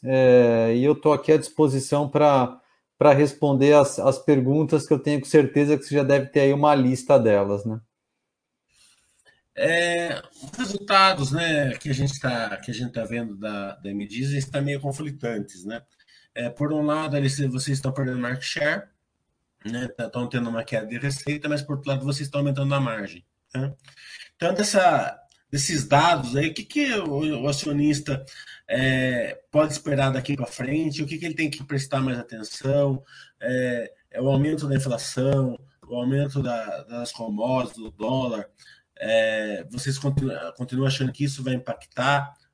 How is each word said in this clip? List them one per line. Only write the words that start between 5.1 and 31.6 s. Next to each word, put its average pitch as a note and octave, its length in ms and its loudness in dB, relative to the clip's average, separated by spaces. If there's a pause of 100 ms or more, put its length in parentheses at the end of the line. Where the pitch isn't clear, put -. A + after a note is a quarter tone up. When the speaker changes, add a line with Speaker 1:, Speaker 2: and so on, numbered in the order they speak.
Speaker 1:
certeza C#3+ 520 4
que C#3+ 60 -8
você C#3+ 140 -4
já C#3+ 80 2
deve C3+ 220 2
ter C#3+ 140 0
aí C#3 120 6
uma D3 220 4
lista C3 440 4
delas, G#2 460 2
né? A2+ 160 -6 (1800)
Speaker 2:
É, E3+ 640 0 (200)
os C4 140 -16
resultados, G3 720 2
né, D3+ 460 0
que - 120 -10
a C#3 60 0
gente C3+ 240 -2
tá, A2+ 380 -4
que - 140 -10
a A#2 40 -8
gente A#2+ 180 -6
tá A#2 120 -6
vendo A2+ 320 -6
da, G2+ 400 -8
da G2+ 140 -12
M G2+ 160 -6
Dias, B2 240 -6
eles C#3 180 -4
tá D3 120 -4
meio C#3 200 -4
conflitantes, C3+ 840 -8
né? A#2 180 -10 (520)
É, A#2+ 140 -6
por D3+ 240 -4
um D3+ 100 0
lado, D3+ 340 -2
eles, C3+ 220 -2
vocês C3+ 400 -4
estão C3 140 -6
perdendo B2+ 260 -4
market B2 240 -6
share, D#3+ 420 -4 (800)
né? B2 240 -6
Tá, A2+ 200 -8
tão A#2+ 200 -6
tendo A#2+ 200 -4
uma A2+ 160 -6
queda A2 220 -6
de A#2 120 -8
receita, C#3+ 500 -4
mas D3 140 -2
por C#3+ 140 -6
outro C#3 140 -8
lado, C3 140 -4
vocês C#3+ 220 -4
estão C#3+ 140 -4
aumentando C#3 340 0
a C#3 60 0
margem, G#2+ 440 -6 (300)
né? C3+ 180 -4 (600)
Então, F3 200 -2
dessa, F#3 640 2 (300)
desses C#3+ 360 -2
dados C3+ 480 4
aí, D3 140 0
o D#3+ 60 -6
que G#3+ 100 -10
que C#4+ 300 -2
o, D3+ 480 -2
o C#3 60 -2
acionista, C#3+ 760 0 (420)
é, B2+ 720 0 (120)
pode D3+ 200 2
esperar C#3 380 0
daqui C3 240 -4
pra C3 120 -4
frente? C#3+ 540 -4
O D3 60 -4
que D3 100 -8
que E3+ 100 -8
ele D#3+ 80 -6
tem D#3+ 140 -2
que C3+ 140 -10